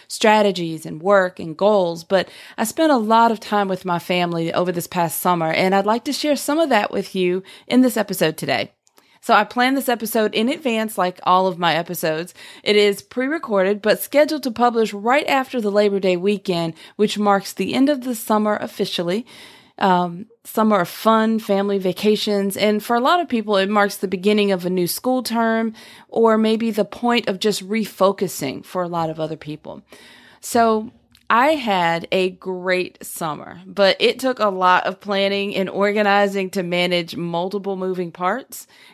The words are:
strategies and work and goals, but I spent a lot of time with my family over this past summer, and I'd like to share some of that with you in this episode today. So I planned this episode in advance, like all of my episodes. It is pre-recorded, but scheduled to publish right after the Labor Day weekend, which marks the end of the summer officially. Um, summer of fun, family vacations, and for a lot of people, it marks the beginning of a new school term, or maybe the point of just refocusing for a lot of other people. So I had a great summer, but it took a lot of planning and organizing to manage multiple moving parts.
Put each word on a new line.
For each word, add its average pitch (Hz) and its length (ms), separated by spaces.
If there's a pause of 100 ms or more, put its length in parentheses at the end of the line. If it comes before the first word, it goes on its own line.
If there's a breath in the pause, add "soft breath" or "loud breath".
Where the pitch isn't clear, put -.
strategies 180 800
and 160 160
work 190 360
and 165 160
goals, 180 480
but 190 260 (280 loud breath)
I 240 60
spent 311 280
a 262 60
lot 226 340
of 214 80
time 208 280
with 185 180
my 175 140
family 170 520
over 180 200
this 170 160
past 170 320
summer, 165 320
and 190 240
I'd 196 100
like 226 200
to 285 80
share 294 220
some 294 220
of 330 120
that 214 200
with - 240
you 185 300 (240 loud breath)
in 247 140
this 247 140
episode 180 420
today. 117 340 (480 soft breath)
So - 140
I 208 100
planned 247 320
this 262 140
episode 220 460
in 226 120
advance, 233 500
like 180 260
all 185 240
of 180 120
my 170 140
episodes. 170 600 (300 loud breath)
It 208 140
is 202 240
pre-recorded, 208 800
but 202 180
scheduled 294 440
to 254 80
publish 226 420
right 233 340
after 269 320
the 208 120
Labor 202 280
Day 185 160
weekend, 175 600 (200 loud breath)
which 208 220
marks 202 340
the - 220
end 269 160
of 262 140
the 247 120
summer 214 400
officially. 202 680 (540 loud breath)
Um, 180 480 (180)
summer 214 340
of 175 80
fun, 220 520
family 202 380
vacations, 202 760
and 214 260
for 240 140
a 233 60
lot 330 180
of 330 80
people, 214 300
it 190 120
marks 202 280
the 196 100
beginning 202 440
of 180 140
a 180 40
new 180 180
school 254 360
term, 226 500 (340 loud breath)
or 226 300
maybe 220 340
the 208 140
point 240 420
of 190 120
just 202 280
refocusing 196 960
for - 180
a 175 60
lot 170 220
of 160 100
other 156 160
people. - 460 (580 loud breath)
So 226 520 (380)
I 262 260
had 175 580
a 190 160
great 180 760
summer, - 600
but 190 340
it 240 180
took 254 220
a 214 80
lot 185 380
of 190 160
planning 196 560
and 190 120
organizing 202 800
to 190 120
manage 175 540
multiple 185 580
moving 185 380
parts. 196 520 (280 loud breath)